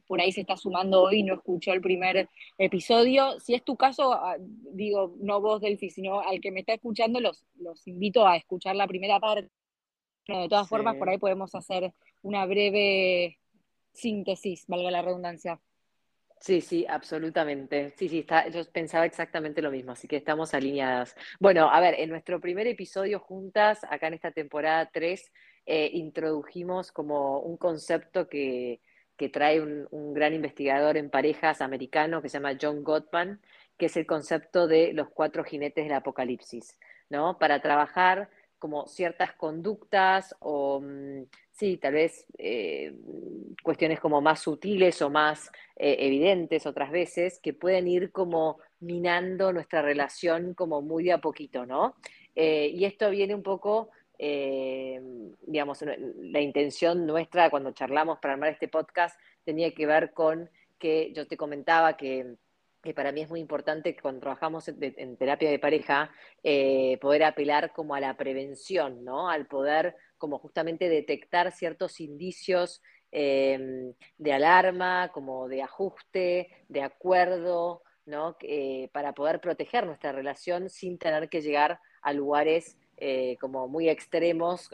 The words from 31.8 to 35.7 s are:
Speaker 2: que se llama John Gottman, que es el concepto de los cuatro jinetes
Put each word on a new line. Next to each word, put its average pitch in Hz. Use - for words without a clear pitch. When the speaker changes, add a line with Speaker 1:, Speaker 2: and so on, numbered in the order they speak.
Speaker 2:
que 147
se 123
llama 139
John 147
Gottman, 170
que 170
es 156
el 160
concepto 165
de 160
los 151
cuatro 156
jinetes 147